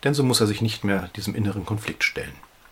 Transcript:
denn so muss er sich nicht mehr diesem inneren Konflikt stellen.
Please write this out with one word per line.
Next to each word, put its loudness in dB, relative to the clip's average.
denn 2
so 2
muss 4
er 6
sich -2
nicht 0
mehr 2
diesem -4
inneren -2
Konflikt -4
stellen. -4